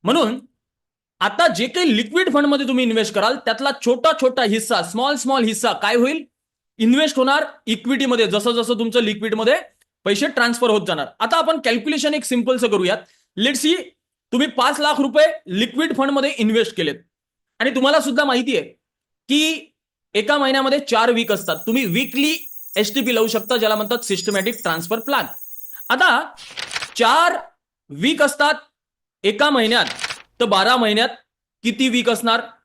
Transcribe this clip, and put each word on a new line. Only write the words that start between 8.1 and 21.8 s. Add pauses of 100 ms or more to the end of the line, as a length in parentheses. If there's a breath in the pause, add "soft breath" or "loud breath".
जसं
जसं
तुमचं
लिक्विडमध्ये (480)
पैसे
ट्रान्सफर
होत
जाणार. (140)
आता
आपण
कॅल्क्युलेशन
एक
सिम्पलचं
करूयात. (420 soft breath)
Let's
see, (560)
तुम्ही
पाच
लाख
रुपये (220)
लिक्विड
फंडमध्ये
इन्व्हेस्ट
केलेत (640)
आणि
तुम्हाला
सुद्धा
माहिती
आहे (640)
की (400)
एका
महिन्यामध्ये
चार
वीक
असतात,
तुम्ही